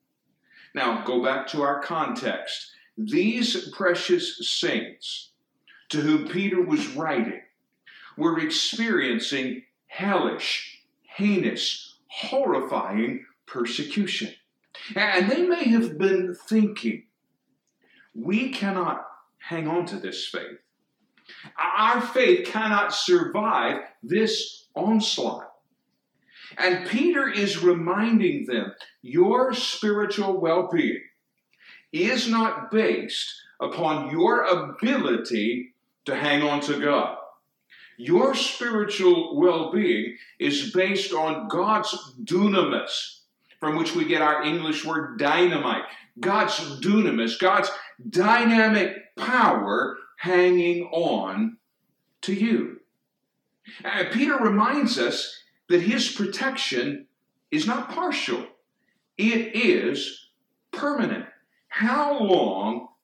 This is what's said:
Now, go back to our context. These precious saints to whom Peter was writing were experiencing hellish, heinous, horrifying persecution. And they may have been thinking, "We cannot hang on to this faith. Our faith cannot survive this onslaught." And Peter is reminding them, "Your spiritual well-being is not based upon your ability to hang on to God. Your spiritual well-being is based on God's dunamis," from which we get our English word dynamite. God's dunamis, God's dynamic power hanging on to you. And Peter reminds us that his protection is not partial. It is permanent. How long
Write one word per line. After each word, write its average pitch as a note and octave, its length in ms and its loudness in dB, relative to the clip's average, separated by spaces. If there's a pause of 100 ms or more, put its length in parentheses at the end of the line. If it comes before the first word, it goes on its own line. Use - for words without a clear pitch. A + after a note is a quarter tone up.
(720)
Now, A#2+ 320 -2
go B2 180 0
back C3 240 -2
to D3 140 -4
our C#3 200 0
context. A#2+ 920 -6 (260)
These A3 720 0
precious - 800 -2
saints - 800 -6 (580)
to D3+ 120 -2
whom D3+ 260 2
Peter F#3 340 0
was D3+ 280 0
writing D#3+ 520 -4 (760)
were D4+ 220 0
experiencing C#3 1200 -2 (240)
hellish, - 960 -4 (200)
heinous, - 920 -2 (100)
horrifying - 1200 -2 (200)
persecution. - 880 -4 (600)
And G3 340 2
they E4+ 160 2
may E4+ 200 0
have A3 320 4
been F#3 360 2
thinking, G3+ 720 0 (1080)
"We F#3 360 -2
cannot F#3 560 -4 (320)
hang E3 300 -6
on E3+ 200 0
to G3+ 100 -8
this - 300 -8
faith. - 320 -10 (960)
Our A3 420 2
faith A3+ 480 4
cannot G#3+ 460 0
survive F3+ 880 2 (200)
this - 760 -2
onslaught." F#3 760 0 (1080)
And F3+ 300 0
Peter C#4 400 0
is G3 340 -2
reminding F3 840 2
them, A2+ 280 -4 (280)
"Your G#3+ 520 4
spiritual G3+ 880 -2
well-being E3 640 0 (880)
is A3+ 380 0
not A3+ 420 0
based - 680 -2 (180)
upon D3 500 -2
your F3+ 340 2
ability C#3+ 1300 -2 (320)
to C3+ 100 -4
hang D3 280 0
on C#3+ 180 0
to D3 180 -4
God. C#3+ 380 0 (800)
Your G3+ 380 4
spiritual F#3+ 1040 2
well-being D#3+ 800 2 (200)
is C#3+ 360 -2
based F#3 400 0
on D#3 340 -2
God's G3 460 0 (280)
dunamis," F3+ 1000 0 (380)
from D3+ 180 -2
which E3 180 -2
we E3+ 80 0
get D#3 180 0
our D3+ 220 2
English D#3 400 -2
word D3+ 340 -6
dynamite. D3 680 2 (340)
God's G#3 400 0 (220)
dunamis, D3 580 2
God's - 320 4 (380)
dynamic A3 1080 4
power D3+ 800 0 (200)
hanging F3+ 720 4
on F#3+ 640 -2 (640)
to F#3+ 120 -4
you. G3+ 480 0 (1040)
And F#3 280 -2
Peter C#4 260 2
reminds A3+ 640 2
us - 420 -4 (280)
that F3 120 6
his A3 300 0
protection - 960 -4 (420)
is D3+ 160 0
not B3 240 -4
partial. - 560 -4 (720)
It A3+ 380 0
is - 720 0 (420)
permanent. C#4+ 560 -4 (420)
How C#4 500 0
long A#2+ 720 0 (140)